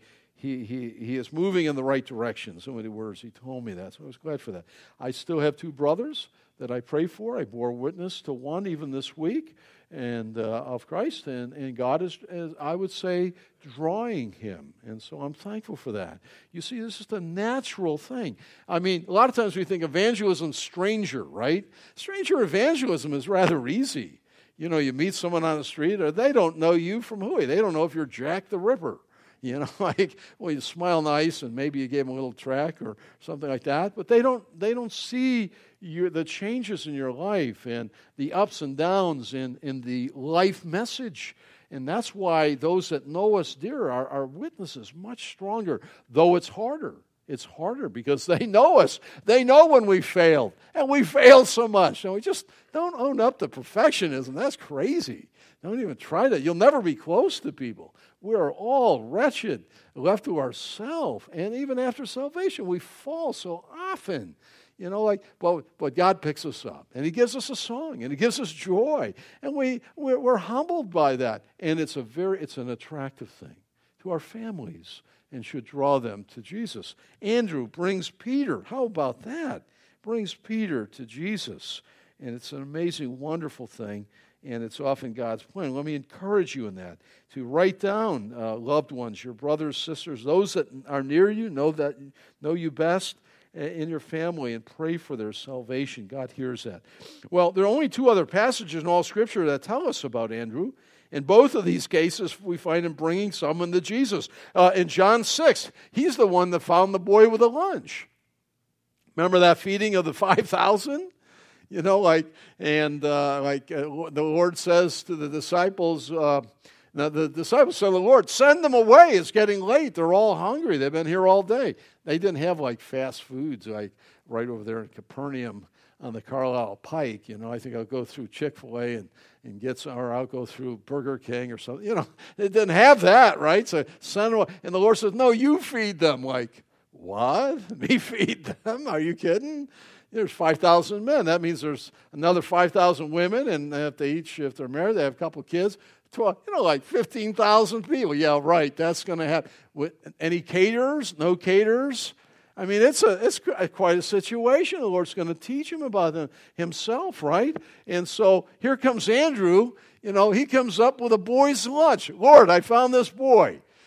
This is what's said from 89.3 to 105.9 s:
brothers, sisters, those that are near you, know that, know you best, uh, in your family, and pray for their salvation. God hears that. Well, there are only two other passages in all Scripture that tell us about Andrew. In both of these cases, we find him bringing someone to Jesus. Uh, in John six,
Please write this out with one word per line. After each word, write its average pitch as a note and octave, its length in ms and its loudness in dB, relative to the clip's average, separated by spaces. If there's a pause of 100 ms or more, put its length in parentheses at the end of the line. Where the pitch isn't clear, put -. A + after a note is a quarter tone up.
brothers, D3 440 -4
sisters, C#3+ 460 -12
those E3 300 0
that D#3+ 140 -4 (200)
are C#3 160 -4
near D#3+ 280 4
you, A3 180 -6
know D3 220 -2
that, D3 260 -4 (440)
know D3+ 120 -4
you E3+ 180 -4
best, E3 460 -2 (400)
uh, D#3+ 40 -10
in D#3+ 280 -8
your D#3+ 100 -6
family, D#3+ 540 -8
and A2+ 100 -12
pray D#3+ 320 -6
for D#3 220 -10
their G#2+ 160 -8
salvation. B2+ 720 -10
God B2+ 240 -12
hears C3 320 -8
that. G2 200 -14 (480)
Well, F3 200 4
there F#3 120 2
are G3+ 40 4
only C4+ 220 2
two B3+ 200 2
other F#3+ 160 6
passages F#3+ 560 -2
in E3 60 -8
all F3 160 2
Scripture G#3 440 -2
that C#3 160 0
tell C4+ 240 -4
us C4+ 160 -6
about A2+ 280 -6
Andrew. A#2 420 -8 (380)
In C#3+ 120 -6
both G#3+ 320 8
of G#3+ 80 -2
these F3 240 -2
cases, E3+ 540 -2
we F3+ 160 -6
find E3+ 280 -2
him E3 80 -6
bringing E3+ 380 -4
someone E3+ 400 -4
to F3+ 80 2
Jesus. G#3 480 -4 (260)
Uh, A3+ 220 8
in F3 120 2
John G3+ 360 4
six, - 480 2 (200)